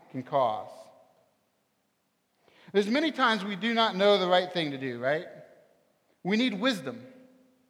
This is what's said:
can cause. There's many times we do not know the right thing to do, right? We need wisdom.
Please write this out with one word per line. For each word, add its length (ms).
can 120
cause. 480
There's 160
many 240
times 320
we 100
do 180
not 220
know 220
the 100
right 240
thing 200
to 60
do, 220
right? 280
We 120
need 240
wisdom. 420